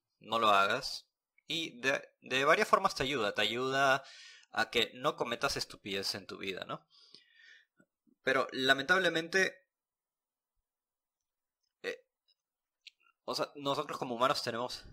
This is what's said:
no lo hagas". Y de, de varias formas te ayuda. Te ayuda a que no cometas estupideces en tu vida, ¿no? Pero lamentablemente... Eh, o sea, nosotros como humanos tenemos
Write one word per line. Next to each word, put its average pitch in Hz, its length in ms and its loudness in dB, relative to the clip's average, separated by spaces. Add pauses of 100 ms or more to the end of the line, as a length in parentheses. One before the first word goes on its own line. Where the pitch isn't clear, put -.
(180)
no 110 200 -2
lo 113 120 4
hagas". 101 560 2 (400)
Y 160 340 -8
de, 131 220 0 (200)
de 131 220 0
varias 180 240 4
formas 196 260 4
te 143 100 -2
ayuda. 120 300 0
Te 107 80 0
ayuda 131 640 2 (480)
a 107 180 -2
que 113 240 0
no 143 220 -2
cometas 135 400 -2
estupideces 98 600 -6
en 95 100 -12
tu 92 120 -12
vida, 95 280 -8
¿no? - 180 -12 (1400)
Pero 131 280 0
lamentablemente... 165 1000 2 (2250)
Eh, - 220 -8 (1200)
o 120 100 -6
sea, - 220 -6
nosotros 139 420 -4
como 131 160 -6
humanos 131 280 0
tenemos 120 500 -6